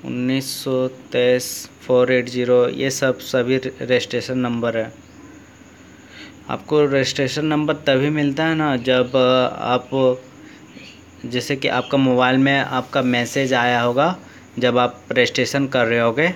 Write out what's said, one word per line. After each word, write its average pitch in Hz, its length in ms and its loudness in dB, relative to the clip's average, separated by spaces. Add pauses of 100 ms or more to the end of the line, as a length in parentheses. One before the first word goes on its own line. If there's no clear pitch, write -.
उन्नीस 131 500 -4
सौ 131 320 -2 (260)
तेईस 123 340 2 (360)
फ़ोर 123 300 4
एट 123 160 0
ज़ीरो, 123 400 2
ये 131 240 -2
सब 131 280 0
सभी 127 360 0
रजिस्ट्रेशन 127 800 -4
नंबर 117 380 -2
है। 113 160 -4 (1600)
आपको 147 340 0
रजिस्ट्रेशन 135 640 0
नंबर 151 280 0 (120)
तभी 135 240 2
मिलता 147 340 0
है 160 100 0
ना, 151 240 0
जब 127 380 0
आप, 127 720 0 (1400)
जैसे 123 300 -4
कि 135 140 -4
आपका 127 300 -2
मोबाइल 127 380 2
में 139 200 2
आपका 131 460 -2
मैसेज 127 500 -2
आया 123 260 2
होगा, 135 360 0 (420)
जब 120 200 2
आप 120 220 0 (120)
रजिस्ट्रेशन 127 560 0
कर 127 180 0
रहे 117 140 0
होगे 117 360 2